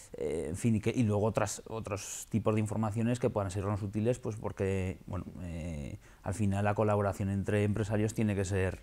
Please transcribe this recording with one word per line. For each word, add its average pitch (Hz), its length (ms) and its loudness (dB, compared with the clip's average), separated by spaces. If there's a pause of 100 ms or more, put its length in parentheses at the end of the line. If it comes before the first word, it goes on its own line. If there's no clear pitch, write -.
(140)
Eh, 73 360 -2
en 87 60 -4
fin, 113 200 4
y 101 40 4
que, 117 160 2
y 127 80 4
luego 104 220 4
otras, 107 420 0
otros - 640 -8
tipos 110 240 2
de 110 80 4
informaciones 110 580 0
que 117 120 2
puedan 101 180 -2
sernos 98 320 -2
útiles, 107 380 0
pues, 113 160 -6
porque, 95 720 -2
bueno, 101 180 -6 (160)
eh, 80 560 -8 (240)
al 98 140 -4
final 101 300 2
la 101 100 2
colaboración 104 540 2
entre 104 340 2
empresarios 107 500 2
tiene 107 220 2
que 98 100 0
ser 92 380 2